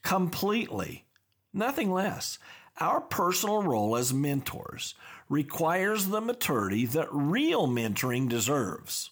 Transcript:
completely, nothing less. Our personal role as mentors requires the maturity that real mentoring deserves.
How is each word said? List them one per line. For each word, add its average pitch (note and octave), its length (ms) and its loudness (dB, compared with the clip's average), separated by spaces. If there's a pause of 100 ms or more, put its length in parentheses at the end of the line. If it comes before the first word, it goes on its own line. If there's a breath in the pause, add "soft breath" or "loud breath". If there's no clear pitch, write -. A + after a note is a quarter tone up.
completely, F#3 1040 0 (480)
nothing A#3+ 380 0
less. - 460 -2 (400 loud breath)
Our E3+ 220 2
personal G3+ 640 0
role A2+ 340 2
as B2 160 0
mentors - 840 -2 (360 loud breath)
requires F3+ 760 0
the G#3 140 0
maturity B2 680 0
that C#3+ 240 0
real G3+ 560 2
mentoring B2 640 0
deserves. A#2 840 -2